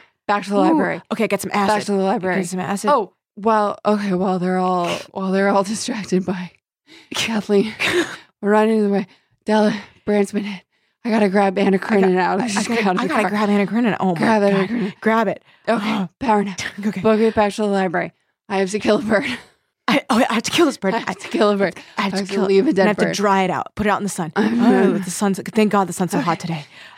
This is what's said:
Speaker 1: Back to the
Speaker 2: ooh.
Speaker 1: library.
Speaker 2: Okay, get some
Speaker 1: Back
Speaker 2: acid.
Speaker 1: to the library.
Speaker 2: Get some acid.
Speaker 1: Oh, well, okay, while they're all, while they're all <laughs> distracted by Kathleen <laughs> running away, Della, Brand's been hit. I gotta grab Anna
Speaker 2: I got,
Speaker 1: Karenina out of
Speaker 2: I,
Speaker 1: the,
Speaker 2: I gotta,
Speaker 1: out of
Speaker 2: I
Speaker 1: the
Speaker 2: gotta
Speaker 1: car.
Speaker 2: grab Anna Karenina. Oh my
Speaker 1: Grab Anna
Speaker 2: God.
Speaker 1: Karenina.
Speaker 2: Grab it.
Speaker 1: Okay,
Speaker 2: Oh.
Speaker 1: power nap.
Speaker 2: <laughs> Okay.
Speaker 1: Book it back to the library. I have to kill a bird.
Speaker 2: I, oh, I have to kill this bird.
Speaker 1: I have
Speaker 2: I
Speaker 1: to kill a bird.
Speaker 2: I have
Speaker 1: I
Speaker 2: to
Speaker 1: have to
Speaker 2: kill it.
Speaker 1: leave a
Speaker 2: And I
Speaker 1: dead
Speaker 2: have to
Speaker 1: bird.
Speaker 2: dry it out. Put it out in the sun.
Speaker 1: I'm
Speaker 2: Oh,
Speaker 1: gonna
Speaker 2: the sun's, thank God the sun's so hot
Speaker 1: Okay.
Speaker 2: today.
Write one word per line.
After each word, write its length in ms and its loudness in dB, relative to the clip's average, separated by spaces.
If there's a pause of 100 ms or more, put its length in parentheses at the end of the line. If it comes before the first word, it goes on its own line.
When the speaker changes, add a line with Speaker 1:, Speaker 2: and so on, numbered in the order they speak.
(280)
Speaker 1:
Back 160 0
to 60 -10
the 80 0
Speaker 2:
ooh. 20 4
Speaker 1:
library. 420 2 (120)
Speaker 2:
Okay, 160 0
get 120 -2
some 100 -8
Speaker 1:
Back 180 0
Speaker 2:
acid. 160 0
Speaker 1:
to 80 -4
the 60 2
library. 420 0
Speaker 2:
Get 80 -6
some 100 -6
acid. 300 -4
Speaker 1:
Oh, 240 0 (240)
well, 480 0
okay, 280 0
while 260 0
they're 180 0
all, 320 0 (220)
while 200 -4
they're 160 2
all 160 2
<laughs> 100 -6
distracted 520 -4
by 260 -6 (640)
Kathleen 640 0
<laughs> 600 -4
running 440 2
away, 220 0 (380)
Della, 280 2 (320)
Brand's 260 2
been 120 -4
hit. 200 -8 (420)
I 40 -4
gotta 200 2
grab 280 2
Anna 180 2
Speaker 2:
I 40 0
got, 100 -6
Speaker 1:
Karenina 300 4
out 200 0
of 60 -2
Speaker 2:
I, 20 -4
Speaker 1:
the, 120 -2
Speaker 2:
I 40 0
gotta, 80 -4 (180)
Speaker 1:
out 60 2
of 60 0
Speaker 2:
I 20 -2
Speaker 1:
the 60 -2
Speaker 2:
gotta 140 0
Speaker 1:
car. 60 -2
Speaker 2:
grab 200 0
Anna 180 2
Karenina. 320 0
Oh 140 0
my 60 -4
Speaker 1:
Grab 240 4
Anna 160 4
Speaker 2:
God. 100 0
Speaker 1:
Karenina. 320 -4
Speaker 2:
Grab 260 2
it. 160 -4 (240)
Speaker 1:
Okay, 260 -2
Speaker 2:
Oh. 160 -4 (100)
Speaker 1:
power 240 2
nap. 260 -6
Speaker 2:
<laughs> 160 -12
Okay. 160 -4
Speaker 1:
Book 180 2
it 160 2
back 180 2
to 100 -6
the 40 0
library. 460 -2 (340)
I 120 -4
have 120 0
to 80 -4
kill 200 2
a 20 -4
bird. 240 0 (640)
Speaker 2:
I, 220 2
oh, 200 2
I 60 -2
have 80 -2
to 80 -8
kill 140 4
this 120 0
bird. 160 -2
Speaker 1:
I 60 -2
have 100 -6
Speaker 2:
I 40 -4
Speaker 1:
to 140 -14
kill 220 2
a 80 2
bird. 180 -2 (220)
Speaker 2:
I 60 -2
have 100 -2
Speaker 1:
I 40 -4
Speaker 2:
to 40 -2
Speaker 1:
have 80 -8
to 40 -6
Speaker 2:
kill 120 0
it. 20 2
Speaker 1:
leave 200 4
a 20 4
Speaker 2:
And 100 2
I 40 4
Speaker 1:
dead 40 4
Speaker 2:
have 100 0
to 100 0
Speaker 1:
bird. 80 -4
Speaker 2:
dry 280 2
it 60 0
out. 260 -6
Put 100 -4
it 40 2
out 100 2
in 40 -4
the 60 -4
sun. 280 -6
Speaker 1:
I'm 240 0
Speaker 2:
Oh, 220 6 (100)
Speaker 1:
gonna 60 -2
Speaker 2:
the 120 -6
sun's, 280 -2
thank 340 0
God 140 2
the 60 -10
sun's 180 -4
so 100 -2
hot 180 -2
Speaker 1:
Okay. 80 -8
Speaker 2:
today. 180 -6 (320)